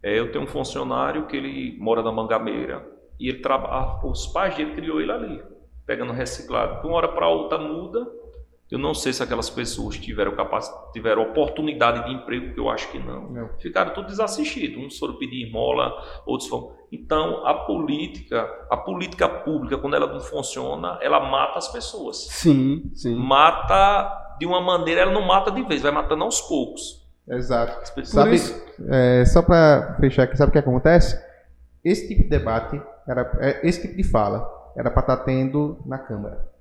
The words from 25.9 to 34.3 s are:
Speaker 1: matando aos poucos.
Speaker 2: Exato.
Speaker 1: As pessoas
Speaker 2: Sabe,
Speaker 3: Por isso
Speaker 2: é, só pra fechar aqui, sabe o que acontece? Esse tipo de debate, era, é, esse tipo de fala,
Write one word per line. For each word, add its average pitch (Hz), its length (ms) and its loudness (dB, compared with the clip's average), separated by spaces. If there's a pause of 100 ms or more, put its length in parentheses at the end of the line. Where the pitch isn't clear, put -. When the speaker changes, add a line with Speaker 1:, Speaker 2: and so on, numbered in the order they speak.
Speaker 1:
matando 156 320 0
aos 240 160 -2
poucos. - 640 -4 (240)
Speaker 2:
Exato. 123 540 -2
Speaker 1:
As - 80 -14
pessoas - 240 -8
Speaker 2:
Sabe, 214 160 8
Speaker 3:
Por 233 40 8
isso - 300 0 (240)
Speaker 2:
é, 123 380 6
só 170 160 10
pra 165 580 8
fechar 135 240 6
aqui, 127 120 -2
sabe 139 140 6
o - 20 6
que 156 60 8
acontece? 143 600 6 (640)
Esse 180 240 0
tipo - 140 4
de - 60 6
debate, 117 520 0 (260)
era, 123 340 -2
é, 139 280 0
esse - 140 -2
tipo - 140 -10
de 98 80 0
fala, 107 440 2 (280)